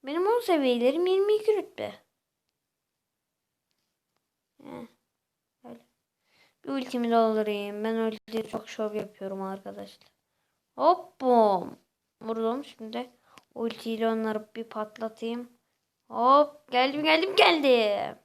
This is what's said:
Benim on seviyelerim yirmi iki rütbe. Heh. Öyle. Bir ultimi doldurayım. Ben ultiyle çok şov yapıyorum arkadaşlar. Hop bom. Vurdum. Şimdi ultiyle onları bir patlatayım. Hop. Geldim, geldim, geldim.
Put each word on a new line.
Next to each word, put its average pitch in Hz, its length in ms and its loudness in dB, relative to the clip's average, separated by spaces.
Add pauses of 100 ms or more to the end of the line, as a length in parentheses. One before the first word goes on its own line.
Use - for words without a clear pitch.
Benim 330 220 -2
on 480 120 2
seviyelerim 285 640 2
yirmi 392 300 2
iki 427 220 2
rütbe. - 360 -8 (2750)
Heh. 247 240 -14 (760)
Öyle. 240 160 -20 (840)
Bir - 60 -12
ultimi 254 420 -4
doldurayım. 208 720 0
Ben 226 120 -2
ultiyle 220 540 -6
çok 220 200 -10
şov 214 240 -6
yapıyorum 196 480 -10
arkadaşlar. 196 680 -14 (680)
Hop 349 460 0
bom. 226 560 4 (440)
Vurdum. 226 440 -4
Şimdi 233 460 -12 (440)
ultiyle 226 520 -4
onları 220 480 -4
bir 226 80 -10
patlatayım. 226 880 -10 (560)
Hop. 262 640 2
Geldim, 277 320 0
geldim, 320 320 2
geldim. 254 880 4